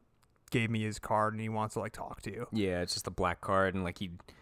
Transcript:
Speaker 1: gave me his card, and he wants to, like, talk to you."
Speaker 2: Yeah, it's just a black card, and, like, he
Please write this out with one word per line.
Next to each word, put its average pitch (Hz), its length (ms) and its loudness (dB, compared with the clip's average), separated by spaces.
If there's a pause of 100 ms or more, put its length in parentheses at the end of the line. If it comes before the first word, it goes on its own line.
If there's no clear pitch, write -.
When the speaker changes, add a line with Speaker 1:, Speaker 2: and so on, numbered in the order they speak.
(520)
Speaker 1:
gave 113 180 2
me 110 140 2
his 107 160 -2
card, 107 340 2
and 110 80 -4
he 110 80 -4
wants 110 260 -2
to, 113 40 0
like, 107 140 -4
talk - 300 -10
to 110 80 -6
you." 117 200 -8
Speaker 2:
Yeah, 92 300 2
it's 90 120 -2
just 95 140 -4
a 95 40 -4
black 90 300 0
card, 95 320 4
and, 95 100 -2
like, 87 140 -4
he 92 140 -6 (300)